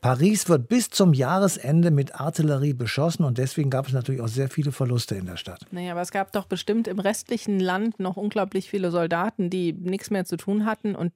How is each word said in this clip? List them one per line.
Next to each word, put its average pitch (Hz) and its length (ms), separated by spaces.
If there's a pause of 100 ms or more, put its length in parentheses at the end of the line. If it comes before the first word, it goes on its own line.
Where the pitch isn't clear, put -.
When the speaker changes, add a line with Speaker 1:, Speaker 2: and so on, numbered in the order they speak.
Speaker 1:
Paris 143 460
wird 139 220
bis 240 220
zum 180 220
Jahresende 165 760
mit 139 280
Artillerie 147 560
beschossen 139 520
und 123 120
deswegen 135 340
gab 135 160
es 131 60
natürlich 127 280
auch 113 80
sehr 131 200
viele 143 220
Verluste 120 440
in 92 100
der 90 100
Stadt. - 360
Speaker 2:
Naja, 180 200
aber 175 100
es 175 100
gab 196 200
doch 196 140
bestimmt 208 420
im 190 120
restlichen 208 600
Land 190 400
noch 185 180
unglaublich 202 520
viele 185 220
Soldaten, 175 580
die 175 240
nichts 180 380
mehr 190 140
zu 175 120
tun 208 280
hatten 214 300
und 170 200